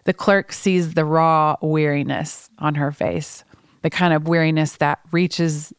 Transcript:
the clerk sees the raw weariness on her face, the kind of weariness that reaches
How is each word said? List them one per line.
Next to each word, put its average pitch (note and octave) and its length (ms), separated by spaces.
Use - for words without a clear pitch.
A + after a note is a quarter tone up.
the F#3 80
clerk - 380
sees F3 420
the D#3+ 120
raw D#3 560
weariness D3 880
on D3+ 160
her D3 160
face, - 520
the D#3+ 80
kind F3 240
of D#3 140
weariness D#3+ 500
that D3 220
reaches E3 680